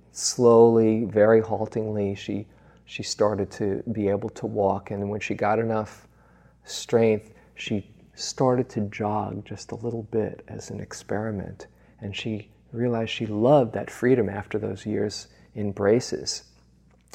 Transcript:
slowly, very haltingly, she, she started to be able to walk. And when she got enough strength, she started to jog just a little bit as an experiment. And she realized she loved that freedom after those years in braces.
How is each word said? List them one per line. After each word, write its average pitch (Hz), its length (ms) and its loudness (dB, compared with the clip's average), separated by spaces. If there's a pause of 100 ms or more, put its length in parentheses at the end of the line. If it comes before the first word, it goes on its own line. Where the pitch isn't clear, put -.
(120)
slowly, 117 920 6
very 107 360 6
haltingly, 107 760 -4
she, 104 300 -8 (400)
she - 180 -12
started 104 480 -2
to 101 300 -2 (100)
be 104 180 0
able 101 200 -2
to - 160 -12
walk. 98 460 0
And 101 180 -6
when 107 120 -6
she - 120 -6
got 104 260 0
enough 110 480 -4 (580)
strength, 110 640 2 (240)
she - 340 -6 (260)
started 127 540 0
to 110 120 -4
jog 104 640 -4
just - 260 -14
a 113 40 -10
little 117 280 -8
bit 104 460 -4
as 107 200 -14
an - 120 -12
experiment. 101 840 -8 (340)
And 98 120 -10
she 107 360 -8 (240)
realized 117 380 -2
she - 140 -6
loved 110 480 4
that - 160 -8
freedom 123 380 2
after 101 320 -6
those 104 260 -6
years 104 420 -4 (280)
in 104 160 -4
braces. 101 720 0 (720)